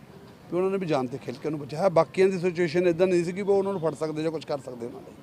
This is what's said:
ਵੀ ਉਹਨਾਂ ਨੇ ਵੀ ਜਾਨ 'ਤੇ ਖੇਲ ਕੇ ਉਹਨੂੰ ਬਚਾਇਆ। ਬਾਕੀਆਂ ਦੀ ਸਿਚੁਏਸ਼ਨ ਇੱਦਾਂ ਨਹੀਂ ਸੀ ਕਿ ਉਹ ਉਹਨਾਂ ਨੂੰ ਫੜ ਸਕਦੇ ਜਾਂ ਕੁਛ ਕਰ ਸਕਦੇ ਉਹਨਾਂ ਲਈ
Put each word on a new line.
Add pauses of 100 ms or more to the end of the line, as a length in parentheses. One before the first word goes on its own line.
(520)
ਵੀ
ਉਹਨਾਂ
ਨੇ
ਵੀ
ਜਾਨ
'ਤੇ
ਖੇਲ
ਕੇ
ਉਹਨੂੰ
ਬਚਾਇਆ।
ਬਾਕੀਆਂ
ਦੀ
ਸਿਚੁਏਸ਼ਨ
ਇੱਦਾਂ
ਨਹੀਂ
ਸੀ
ਕਿ
ਉਹ
ਉਹਨਾਂ
ਨੂੰ
ਫੜ
ਸਕਦੇ
ਜਾਂ
ਕੁਛ
ਕਰ
ਸਕਦੇ
ਉਹਨਾਂ
ਲਈ